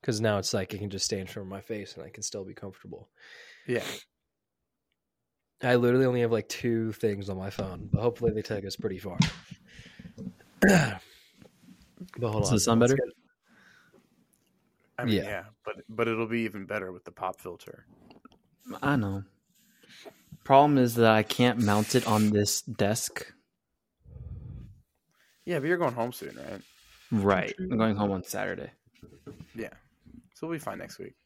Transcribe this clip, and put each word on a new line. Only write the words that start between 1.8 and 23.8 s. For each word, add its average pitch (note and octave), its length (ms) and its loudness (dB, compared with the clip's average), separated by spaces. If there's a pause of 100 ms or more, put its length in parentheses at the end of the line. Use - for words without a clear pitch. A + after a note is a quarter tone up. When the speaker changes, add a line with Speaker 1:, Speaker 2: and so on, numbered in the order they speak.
Speaker 1:
and - 100 -16
I F#2 60 -18
can G#2+ 140 -14
still G2+ 200 -8
be G2 100 -14
comfortable. - 560 -16 (580)
Speaker 2:
Yeah. B2 160 -2 (1800)
Speaker 1:
I B2 140 4
literally B2 300 4
only B2 160 2
have, A2+ 100 2
like, G#2+ 160 0
two A2+ 460 -2
things G2+ 360 -2
on F#2+ 80 -6
my F#2+ 120 -6
phone, F#2+ 420 -8
but - 100 2
hopefully A#2 300 2
they G#2+ 100 -4
take G2+ 240 -6
us F#2+ 80 -8
pretty F#2+ 240 -6
far. F#2 200 -10 (1500)
<clears throat> D3 340 4 (1160)
But A#2 120 0
hold G#2+ 120 0
Speaker 3:
Does G2+ 80 0
Speaker 1:
on. A2+ 60 4
Speaker 3:
it G2+ 40 4
sound A#2 200 4
Speaker 1:
Let's A#2+ 120 6
Speaker 3:
better? C#3 140 2
Speaker 1:
get - 80 -14 (1800)
Speaker 2:
I A#2+ 60 -4
mean, A2+ 120 2
Speaker 1:
Yeah. F2+ 60 0
Speaker 2:
yeah, G2 220 -8 (200)
but, G#2+ 120 -8 (120)
but A2+ 180 -2
it'll A2+ 200 -2
be A#2 160 -2
even G2 240 -6
better F#2+ 260 -8
with F2 120 -18
the F2 80 -14
pop F#2 280 -8
filter. - 460 -16 (960)
Speaker 3:
I C#3+ 140 2
know. G2 280 -2 (1200)
Problem C#3+ 340 8
is A#2+ 180 4
that A2+ 160 8
I A2 100 6
can't B2 380 2
mount G#2 340 4
it B2 120 4
on G#2+ 240 4
this G#2 320 2
desk. - 720 -2 (2000)